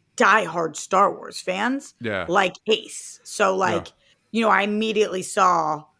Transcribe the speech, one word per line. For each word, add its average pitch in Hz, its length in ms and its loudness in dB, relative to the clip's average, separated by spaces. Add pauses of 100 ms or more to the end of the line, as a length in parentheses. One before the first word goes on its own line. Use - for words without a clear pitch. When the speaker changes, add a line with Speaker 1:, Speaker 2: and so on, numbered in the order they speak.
(180)
Speaker 1:
diehard 175 580 2
Star 190 380 2
Wars - 280 -14
fans, 226 580 -4
Speaker 2:
Yeah. 214 300 -4
Speaker 1:
like 185 240 2 (140)
Ace. - 560 -4
So, 196 280 0
Speaker 2:
Yeah. 190 60 -2
Speaker 1:
like, 180 300 -2 (440)
you 226 100 0
know, 220 80 2
I 196 120 4
immediately 208 640 0
saw 160 600 2 (160)